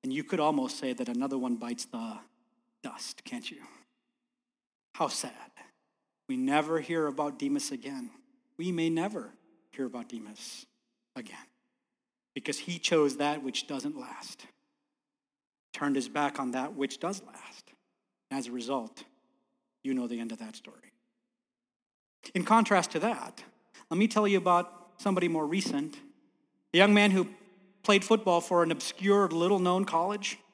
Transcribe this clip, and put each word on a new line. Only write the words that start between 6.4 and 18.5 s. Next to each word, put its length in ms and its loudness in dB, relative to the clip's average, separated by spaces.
hear 260 -2
about 320 -4
Demas 340 -2
again. 380 -10
We 140 -2
may 180 0
never 460 -4
hear 160 -4
about 240 -10
Demas 560 -14
again 320 -16
because 240 -4
he 220 -8
chose 380 4
that 260 0
which 240 -6
doesn't 280 -6
last, 520 -14
turned 260 -2
his 120 -4
back 300 -2
on 120 -4
that 220 -4
which 260 -4
does 220 -6
last. 520 -20
As 160 -6
a 40 -10